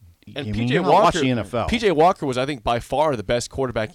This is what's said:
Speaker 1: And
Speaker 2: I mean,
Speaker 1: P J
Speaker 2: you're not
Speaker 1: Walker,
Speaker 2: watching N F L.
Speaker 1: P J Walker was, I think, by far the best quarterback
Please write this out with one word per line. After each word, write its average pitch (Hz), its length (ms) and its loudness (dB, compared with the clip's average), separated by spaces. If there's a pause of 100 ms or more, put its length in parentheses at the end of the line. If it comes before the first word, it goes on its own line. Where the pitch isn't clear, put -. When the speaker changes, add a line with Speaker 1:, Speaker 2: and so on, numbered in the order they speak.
(280)
Speaker 1:
And 107 100 -12
Speaker 2:
I 143 60 -8
mean, 107 100 -6
Speaker 1:
P 113 120 -2
J 127 80 0
Speaker 2:
you're 175 100 2
not 143 80 4
Speaker 1:
Walker, 190 120 6 (140)
Speaker 2:
watching 135 140 2
N 120 80 0
F 101 120 -8
L. 113 140 -2
Speaker 1:
P 233 120 0
J 220 120 0
Walker 165 340 2
was, 127 140 -2
I 131 80 -2
think, 139 160 -8
by 120 160 0
far 139 380 0
the 104 80 -8
best 120 260 -2
quarterback 117 440 -4